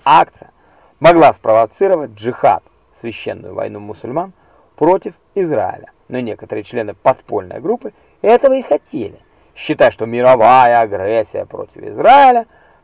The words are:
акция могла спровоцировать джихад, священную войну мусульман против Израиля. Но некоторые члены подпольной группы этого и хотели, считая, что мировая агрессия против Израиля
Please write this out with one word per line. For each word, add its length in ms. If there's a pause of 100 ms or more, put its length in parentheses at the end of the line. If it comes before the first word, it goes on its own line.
акция 460 (500)
могла 320
спровоцировать 800
джихад, 500 (320)
священную 600
войну 260
мусульман 520 (440)
против 380 (200)
Израиля. 560 (180)
Но 120
некоторые 440
члены 280
подпольной 680
группы 340 (260)
этого 340
и 80
хотели, 560 (380)
считая, 340
что 140
мировая 760
агрессия 640
против 320
Израиля 680 (380)